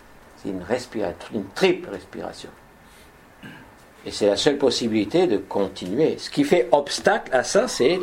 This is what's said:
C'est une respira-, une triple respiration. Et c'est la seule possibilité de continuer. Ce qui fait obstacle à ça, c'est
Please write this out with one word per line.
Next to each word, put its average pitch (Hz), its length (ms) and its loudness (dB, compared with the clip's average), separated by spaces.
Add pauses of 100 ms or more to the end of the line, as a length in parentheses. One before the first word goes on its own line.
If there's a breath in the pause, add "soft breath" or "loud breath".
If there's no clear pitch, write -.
(380)
C'est - 120 -8
une 92 120 -6
respira-, 98 540 -4 (180)
une 107 120 -4 (100)
triple 180 340 0
respiration. 90 600 -12 (1600 loud breath)
Et 101 60 -10
c'est 107 160 2
la 101 100 4
seule 143 220 2
possibilité 117 640 2
de 107 120 2
continuer. 101 800 -2
Ce - 100 -12
qui 143 140 0
fait 175 280 2
obstacle - 640 2
à 123 80 4
ça, 226 240 2
c'est 165 360 2